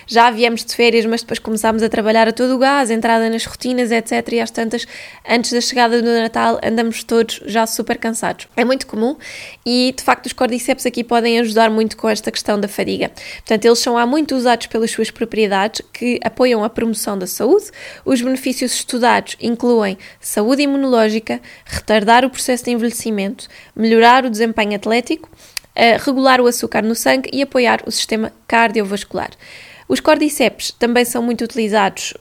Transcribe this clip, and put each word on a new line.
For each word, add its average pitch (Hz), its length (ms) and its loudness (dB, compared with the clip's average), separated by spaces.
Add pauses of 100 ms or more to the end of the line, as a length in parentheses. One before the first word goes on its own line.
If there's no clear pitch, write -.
Já 233 240 4
viemos 233 320 0
de - 120 -10
férias, 233 320 2
mas 233 160 -2
depois - 160 -6
começamos 220 440 -2
a 220 60 2
trabalhar 220 400 2
a 226 40 0
todo 254 220 0
o 254 40 0
gás, 269 320 2
entrada 226 240 0
nas 226 300 0
rotinas, 247 480 -4
et 226 160 0
cetera. 233 280 -2
E 233 40 0
às 226 100 -4
tantas, 233 380 -4 (400)
antes 240 240 0
da 240 80 0
chegada 240 420 2
do 233 100 2
Natal, 226 520 0
andamos 226 400 -2
todos 233 420 0
já 226 180 0
super 233 320 -4
cansados. 220 600 -6
É 233 80 2
muito 262 240 -2
comum 233 280 -2 (480)
e, 247 320 0
de - 60 -10
facto, - 240 -2
os 240 60 -8
cordyceps 247 520 -2
aqui 240 200 -2
podem 233 340 2
ajudar 226 320 2
muito 220 260 0
com 220 120 -4
esta 214 240 -4
questão - 260 -4
da 202 80 -4
fadiga. 196 460 -4 (240)
Portanto, 214 280 0
eles 233 140 6
são 240 180 0
há 240 80 2
muito 277 300 0
usados 240 320 0
pelas 226 240 -2
suas 220 220 -4
propriedades 208 680 -2 (120)
que 240 320 -2
apoiam 226 400 0
a 233 40 0
promoção 226 480 -4
da 185 120 -6
saúde. 392 380 2 (380)
Os 262 160 0
benefícios 262 520 -4
estudados 226 680 0
incluem 226 560 0 (220)
saúde 254 440 0
imunológica, 240 760 0 (240)
retardar 220 600 4
o 262 60 0
processo 247 340 -4
de 240 80 -2
envelhecimento, 226 760 -4 (300)
melhorar 226 480 6
o 247 60 -2
desempenho 220 440 -2
atlético, 226 560 -2 (460)
eh, 233 220 6
regular 262 420 2
o 240 60 4
açúcar 226 360 0
no 226 140 -2
sangue 262 360 0
e 269 100 -2
apoiar 240 440 0
o 220 60 -8
sistema 220 400 -4 (160)
cardiovascular. 208 840 0 (560)
Os 262 140 0
cordyceps 294 720 0
também 240 340 0
são 240 180 -4
muito 233 220 -2
utilizados 208 760 -2